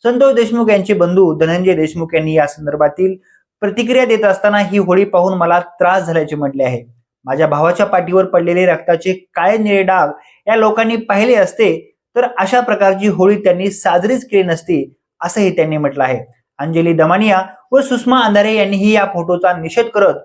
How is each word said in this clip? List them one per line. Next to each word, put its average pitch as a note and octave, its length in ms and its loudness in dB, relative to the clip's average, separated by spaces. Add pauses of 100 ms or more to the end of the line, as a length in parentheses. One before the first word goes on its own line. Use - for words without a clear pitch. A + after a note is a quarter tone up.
संतोष B3+ 320 2
देशमुख A3+ 360 0
यांचे G3 240 2
बंधू F3 440 2
धनंजय F3 360 0
देशमुख D#3+ 400 -4
यांनी D#3 200 -2
या D3+ 120 2
संदर्भातील D3+ 680 -2 (440)
प्रतिक्रिया A#3+ 440 0
देत A3 200 0
असताना, G#3 340 2
"ही G3+ 200 -2
होळी F#3 260 2
पाहून F#3+ 300 0
मला F3 260 0
त्रास F3+ 420 0
झाल्याचे D#3+ 340 -4
म्हटले C3+ 280 -4
आहे. B2 200 -4 (400)
माझ्या C#3 220 0
भावाच्या D#3+ 400 0
पाठीवर F3+ 380 2
पडलेले F3 420 0
रक्ताचे F3 680 -2
काळे F#3+ 240 0
निळे G#3 240 0
डाग F#3 260 2 (380)
या A3 100 2
लोकांनी A3 400 0
पाहिले A3+ 380 0
असते F#3 600 -2 (220)
तर A#3+ 100 0 (120)
अशा G3 220 0
प्रकारची G3+ 480 0
होळी F#3 280 2
त्यांनी G3 340 0
साजरीच G3 580 -2
केली G3 140 2
नसती," E3 520 -4 (300)
असंही F#3 320 -2
त्यांनी D#3 200 -2
म्हटलं C#3+ 280 -2
आहे. B2+ 280 -6 (260)
अंजली E3 340 -2
दमानिया F#3 500 2 (300)
व C4 80 4
सुषमा B3+ 400 0
अंधारे G#3 340 2
यांनीही G3+ 380 0
या G#3 120 2 (100)
फोटोचा F3 420 0
निषेध E3 300 -2
करत G3+ 280 2 (100)